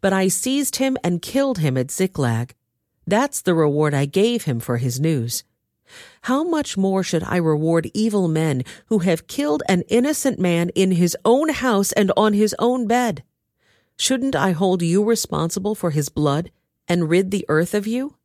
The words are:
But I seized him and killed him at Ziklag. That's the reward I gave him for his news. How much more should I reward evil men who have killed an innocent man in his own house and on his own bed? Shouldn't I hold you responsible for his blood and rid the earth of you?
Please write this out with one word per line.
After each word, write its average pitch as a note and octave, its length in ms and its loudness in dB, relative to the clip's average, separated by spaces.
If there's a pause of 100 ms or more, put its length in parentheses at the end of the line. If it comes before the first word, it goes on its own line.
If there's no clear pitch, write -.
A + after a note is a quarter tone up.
But G3 120 2
I F#3+ 140 2
seized C4 480 -2
him C4 280 0
and F3 160 0
killed C4+ 380 -2
him C#3+ 200 0
at B2+ 120 -2
Ziklag. B2 640 -2 (540)
That's B3 340 0
the F3 140 0
reward D3+ 400 2
I C#3 100 2
gave G#3+ 380 0
him A#2+ 160 -2
for A#2+ 180 -4
his A#2+ 220 -4
news. C#3 440 -2 (800)
How C4+ 200 0
much E4 320 -2
more F#3+ 260 0
should E3+ 220 -2
I - 140 -2
reward D#3+ 560 0
evil G#3 340 0
men D#3 360 0 (240)
who G#3+ 120 2
have E3+ 280 0
killed D4 420 -2
an F#3 140 2
innocent C4 540 0
man F3 380 0
in F#3+ 160 2
his F3 320 2
own C#4 260 4
house A#3 440 0
and G3 240 2
on G#3+ 160 4
his G#3 260 2
own B3 280 0
bed? A#3 360 0 (720)
Shouldn't C4 400 -2
I E3+ 160 2
hold F3+ 300 0
you F3 220 2
responsible G#3 720 -2
for F3 160 -4
his C#3+ 180 -2
blood D3+ 420 -2 (360)
and E3+ 220 0
rid F#3 220 2
the G3 160 -2
earth D#3 260 0
of G#3 140 -2
you? B3+ 360 -4